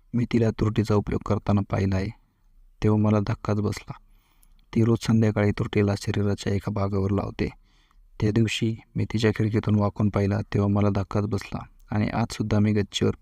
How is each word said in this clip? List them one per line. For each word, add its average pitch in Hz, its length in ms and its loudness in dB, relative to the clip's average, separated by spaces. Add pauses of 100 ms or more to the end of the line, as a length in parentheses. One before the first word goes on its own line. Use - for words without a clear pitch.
(140)
मी 120 200 0
तिला 113 160 4 (100)
तुरटीचा 107 360 0
उपयोग - 300 -2
करताना 104 440 0
पाहिला 98 260 0
आहे, 98 140 -2 (720)
तेव्हा 107 200 4
मला 107 180 4
धक्काच 104 400 -2
बसला. 104 340 -6 (800)
ती 113 100 4
रोज 117 180 4
संध्याकाळी 107 500 2
तुरटीला 104 460 0
शरीराच्या 101 560 -2
एका 101 180 -4
भागावर 98 400 -2
लावते. 98 380 -2 (720)
त्या 107 120 2
दिवशी 113 440 0 (200)
मी 104 180 -2
तिच्या 110 220 2
खिडकीतून 107 400 0
वाकून 104 340 0
पाहिला, 101 300 0 (140)
तेव्हा 101 140 2
मला 101 220 2
धक्काच 101 360 -2
बसला 101 340 -6 (320)
आणि 107 180 0
आजसुद्धा 110 500 -2
मी 107 140 4
गच्चीवर 104 480 0